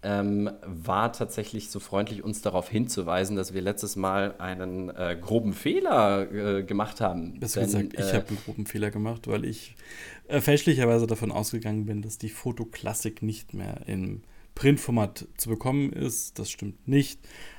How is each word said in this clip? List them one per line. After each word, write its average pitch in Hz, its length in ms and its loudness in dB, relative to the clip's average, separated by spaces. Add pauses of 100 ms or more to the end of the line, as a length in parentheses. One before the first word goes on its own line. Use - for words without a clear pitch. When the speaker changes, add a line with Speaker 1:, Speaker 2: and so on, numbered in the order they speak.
Speaker 1:
ähm, 101 480 2 (140)
war 95 480 0
tatsächlich - 580 -6
so 101 80 -8
freundlich, 101 440 -2
uns 107 200 -6
darauf 92 260 0
hinzuweisen, 98 680 0
dass 92 200 -2
wir 95 60 -2
letztes 101 340 -2
Mal 98 420 0
einen, 92 520 -6
äh, 87 300 -2
groben 104 340 2
Fehler, 123 800 4 (280)
äh, 98 40 0
gemacht 104 380 -2
haben. 90 380 0
Speaker 2:
Besser 113 220 -2
Speaker 1:
Denn, 101 280 2
Speaker 2:
gesagt, - 40 -12
ich - 60 -4 (140)
Speaker 1:
äh, - 40 4
Speaker 2:
hab 98 120 -2
einen 104 160 -4
groben 107 220 -6
Fehler 104 240 -2
gemacht, 110 360 -4
weil 110 180 0
ich, - 300 -8 (520)
äh, 147 140 2
fälschlicherweise 127 680 6
davon 110 240 0
ausgegangen 107 560 -2
bin, 104 160 -2
dass 110 160 -8
die 113 100 -6
Fotoklassik - 920 -6
nicht 107 300 -4
mehr 98 340 -6
im 98 340 -2 (320)
Printformat 127 720 4 (120)
zu - 120 -2
bekommen 135 420 0
ist. - 480 -4
Das 101 120 -6
stimmt - 360 -10
nicht. 135 320 4 (400)